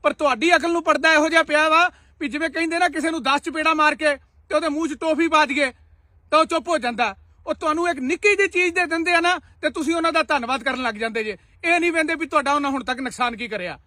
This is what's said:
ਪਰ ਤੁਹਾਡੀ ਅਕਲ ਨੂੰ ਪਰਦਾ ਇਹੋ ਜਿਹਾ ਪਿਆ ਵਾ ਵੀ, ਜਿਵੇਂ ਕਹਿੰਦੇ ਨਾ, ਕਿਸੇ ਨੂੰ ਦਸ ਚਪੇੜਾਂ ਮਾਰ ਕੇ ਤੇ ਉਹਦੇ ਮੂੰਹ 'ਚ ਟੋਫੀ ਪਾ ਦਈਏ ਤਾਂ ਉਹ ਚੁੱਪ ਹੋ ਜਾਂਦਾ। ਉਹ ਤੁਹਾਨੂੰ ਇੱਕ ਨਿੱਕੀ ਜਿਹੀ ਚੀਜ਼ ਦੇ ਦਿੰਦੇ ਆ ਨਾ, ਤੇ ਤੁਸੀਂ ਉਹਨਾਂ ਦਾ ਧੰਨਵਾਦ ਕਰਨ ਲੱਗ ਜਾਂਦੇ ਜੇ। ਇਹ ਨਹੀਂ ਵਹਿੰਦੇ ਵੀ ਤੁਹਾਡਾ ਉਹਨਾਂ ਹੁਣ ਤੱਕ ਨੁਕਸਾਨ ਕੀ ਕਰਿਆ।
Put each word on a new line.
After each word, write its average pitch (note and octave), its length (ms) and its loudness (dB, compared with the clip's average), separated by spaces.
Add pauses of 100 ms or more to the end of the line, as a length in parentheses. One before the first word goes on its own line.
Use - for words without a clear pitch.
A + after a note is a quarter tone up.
ਪਰ D4 80 4
ਤੁਹਾਡੀ D4 440 2
ਅਕਲ E4+ 160 0
ਨੂੰ E4+ 100 -2
ਪਰਦਾ D#4+ 300 2
ਇਹੋ D#4 160 4
ਜਿਹਾ E4 140 4
ਪਿਆ D4+ 260 2
ਵਾ E4+ 220 4 (300)
ਵੀ, D4+ 80 -4
ਜਿਵੇਂ D4+ 220 -4
ਕਹਿੰਦੇ E4 280 -2
ਨਾ, F4 100 2
ਕਿਸੇ D#4 220 -2
ਨੂੰ D#4+ 120 -6
ਦਸ C#4 180 0
ਚਪੇੜਾਂ D#4+ 340 -2
ਮਾਰ D4+ 200 4
ਕੇ D4+ 220 0
ਤੇ - 380 -16
ਉਹਦੇ D#4+ 140 0
ਮੂੰਹ D4+ 200 -2
'ਚ D4 60 -4
ਟੋਫੀ D#4+ 340 0
ਪਾ D4+ 180 4
ਦਈਏ C4+ 240 0 (600)
ਤਾਂ D4+ 60 4
ਉਹ D#4+ 60 6
ਚੁੱਪ E4 240 -2
ਹੋ E4 100 2
ਜਾਂਦਾ। A#3 360 -2 (320)
ਉਹ D#4 80 -4
ਤੁਹਾਨੂੰ E4 340 -2
ਇੱਕ C#4+ 100 -2
ਨਿੱਕੀ E4 380 2
ਜਿਹੀ G4 120 2
ਚੀਜ਼ F4 260 0
ਦੇ F4+ 120 0
ਦਿੰਦੇ E4 280 0
ਆ E4 60 4
ਨਾ, F4 180 0 (240)
ਤੇ D4+ 80 0
ਤੁਸੀਂ E4 240 -4
ਉਹਨਾਂ E4 180 0
ਦਾ D#4+ 100 0
ਧੰਨਵਾਦ C4 400 -2
ਕਰਨ C4 200 -4
ਲੱਗ A#3 120 -2
ਜਾਂਦੇ A3 300 -4
ਜੇ। G#3 120 -8 (280)
ਇਹ E4+ 160 2
ਨਹੀਂ E4+ 120 0
ਵਹਿੰਦੇ D#4+ 220 0
ਵੀ D#4+ 120 -6
ਤੁਹਾਡਾ C#4+ 260 0
ਉਹਨਾਂ C#4+ 180 0
ਹੁਣ C4 140 -4
ਤੱਕ B3+ 160 -6
ਨੁਕਸਾਨ B3 360 -4
ਕੀ A#3 120 -10
ਕਰਿਆ। F3+ 380 -8